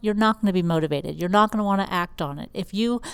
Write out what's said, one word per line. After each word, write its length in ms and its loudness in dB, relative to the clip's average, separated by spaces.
You're 140 0
not 260 2
gonna 140 2
be 80 2
motivated. 580 0
You're 80 -2
not 240 4
gonna 120 0
wanna 260 0
act 320 -4
on 160 -6
it. 160 -10
If 180 -8
you 300 -2